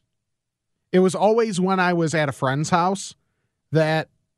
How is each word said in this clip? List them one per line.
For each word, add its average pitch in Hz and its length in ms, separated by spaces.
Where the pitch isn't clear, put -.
It 185 60
was 185 160
always 214 440
when 185 220
I 180 140
was 165 200
at 151 140
a 135 40
friend's 139 380
house 180 440
that 156 360